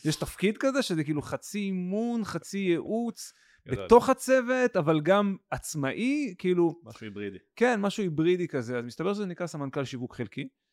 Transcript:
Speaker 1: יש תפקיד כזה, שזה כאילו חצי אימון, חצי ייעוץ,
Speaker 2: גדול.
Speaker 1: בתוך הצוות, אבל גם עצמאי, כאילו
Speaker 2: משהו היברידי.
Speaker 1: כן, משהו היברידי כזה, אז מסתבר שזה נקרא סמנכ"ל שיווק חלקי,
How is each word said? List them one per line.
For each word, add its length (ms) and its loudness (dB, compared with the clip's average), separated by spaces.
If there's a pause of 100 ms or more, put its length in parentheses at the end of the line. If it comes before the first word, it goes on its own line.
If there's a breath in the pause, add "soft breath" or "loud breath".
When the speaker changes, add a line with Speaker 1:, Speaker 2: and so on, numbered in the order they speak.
Speaker 1:
יש 120 0
תפקיד 420 -2
כזה, 240 2
שזה 220 -2
כאילו 180 -2
חצי 360 -8
אימון, 680 -2
חצי 340 -8
ייעוץ, 760 -2 (360 soft breath)
Speaker 2:
גדול. 160 -2
Speaker 1:
בתוך 240 10
הצוות, 680 2
אבל 240 4
גם 360 4 (140)
עצמאי, 880 -2
כאילו 460 2
Speaker 2:
משהו 220 -16
היברידי. 320 -8 (180)
Speaker 1:
כן, 240 2
משהו 220 -2
היברידי 460 2
כזה, 300 -4
אז 60 -4
מסתבר 300 -4
שזה 120 -4
נקרא 200 -6
סמנכ"ל 380 -6
שיווק 320 -8
חלקי, 320 -8 (240)